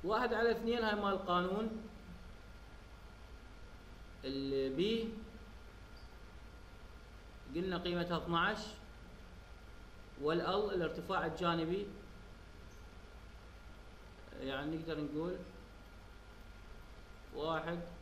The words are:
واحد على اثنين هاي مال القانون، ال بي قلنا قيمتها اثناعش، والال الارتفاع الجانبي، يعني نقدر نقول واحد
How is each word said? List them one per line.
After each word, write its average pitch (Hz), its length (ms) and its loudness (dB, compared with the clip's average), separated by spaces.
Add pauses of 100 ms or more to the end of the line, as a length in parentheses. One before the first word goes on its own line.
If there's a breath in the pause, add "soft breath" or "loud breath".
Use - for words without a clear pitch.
واحد 226 300 6
على 226 160 8
اثنين 226 320 4
هاي 214 120 6
مال 196 180 6
القانون، 190 680 4 (2500)
ال 135 500 2
بي 220 400 4 (2500)
قلنا 180 240 2
قيمتها 175 400 4
اثناعش، 170 400 6 (1600)
والال 180 520 6
الارتفاع 170 520 4
الجانبي، 170 600 4 (2500)
يعني 139 360 0
نقدر 160 240 0
نقول 151 360 0 (2000)
واحد 160 440 0 (240)